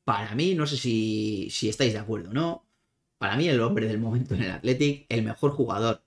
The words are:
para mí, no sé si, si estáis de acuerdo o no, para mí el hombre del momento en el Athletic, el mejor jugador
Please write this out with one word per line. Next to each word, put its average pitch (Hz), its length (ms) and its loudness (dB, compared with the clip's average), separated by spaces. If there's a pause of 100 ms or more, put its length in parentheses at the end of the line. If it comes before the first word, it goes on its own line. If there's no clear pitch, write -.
para 104 320 -2
mí, 175 200 2
no 151 120 2
sé 147 80 -2
si, 110 760 0
si - 200 -2
estáis 113 240 2
de 107 60 -4
acuerdo 101 320 -6
o - 20 -6
no, 165 320 -2 (520)
para 101 180 -4
mí 156 120 2
el 135 140 4
hombre 113 260 2
del 107 100 0
momento 117 380 0
en 90 80 0
el 90 80 -2
Athletic, 139 580 0
el 117 140 0
mejor 110 280 0
jugador 113 560 0